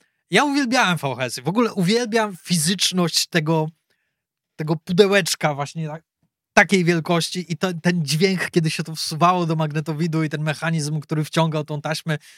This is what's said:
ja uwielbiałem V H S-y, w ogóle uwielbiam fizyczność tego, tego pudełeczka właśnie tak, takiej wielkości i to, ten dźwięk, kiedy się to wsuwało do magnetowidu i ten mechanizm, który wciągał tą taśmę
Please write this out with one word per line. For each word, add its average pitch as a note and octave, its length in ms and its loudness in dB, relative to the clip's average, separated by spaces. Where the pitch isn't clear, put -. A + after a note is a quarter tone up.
ja G#3+ 120 6
uwielbiałem B3+ 540 2
V C3+ 180 -4
H B2+ 100 -4
S-y, B2 160 -6
w B2 60 -12
ogóle G#3+ 260 2
uwielbiam G#3+ 720 0
fizyczność F3+ 840 0
tego, D#3+ 400 0
tego D#3+ 200 -2
pudełeczka F#3 800 4
właśnie D3+ 320 -6
tak, D#3 160 -12
takiej F#3+ 320 4
wielkości E3+ 680 0
i - 40 -6
to, F#3+ 100 -2
ten F3 240 0
dźwięk, E3+ 460 0
kiedy D#3+ 200 0
się E3 120 -6
to D#3+ 120 -12
wsuwało F3 500 0
do D#3+ 100 0
magnetowidu D#3 680 -2
i D3+ 60 -2
ten D3+ 140 -6
mechanizm, D#3 560 -2
który D3+ 240 -4
wciągał D#3 400 0
tą D3 180 -8
taśmę D#3 360 -4